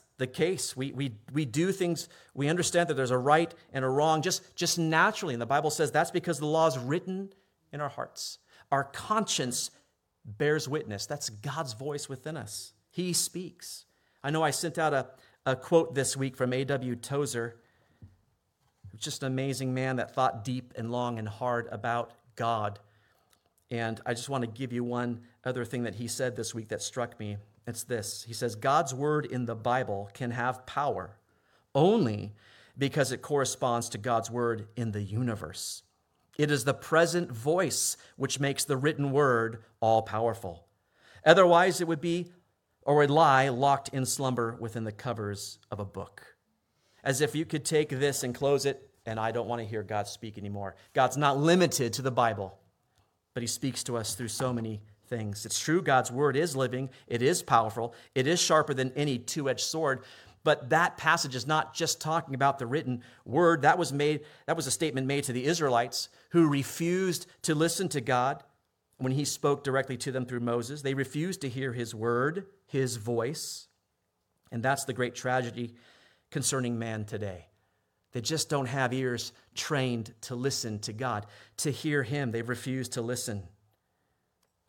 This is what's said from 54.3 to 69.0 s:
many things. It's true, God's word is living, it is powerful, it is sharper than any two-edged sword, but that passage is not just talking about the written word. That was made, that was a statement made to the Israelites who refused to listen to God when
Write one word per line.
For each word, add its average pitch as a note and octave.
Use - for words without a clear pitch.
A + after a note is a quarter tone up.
many A2
things. G#2+
It's -
true, E3
God's C3
word C3+
is D3
living, B2+
it A#2
is D#3
powerful, A#2
it B2+
is F3
sharper D3+
than C3
any C#3+
two-edged C3+
sword, C#3+
but C3
that E3+
passage D#3+
is B2
not D#3
just -
talking D#3
about C#3
the B2
written B2
word. E3
That D#3
was D#3+
made, D3
that D#3+
was D#3
a C3
statement C3
made C#3+
to B2+
the B2
Israelites C3+
who E3+
refused E3+
to D#3+
listen D#3+
to C#3+
God B2+
when C3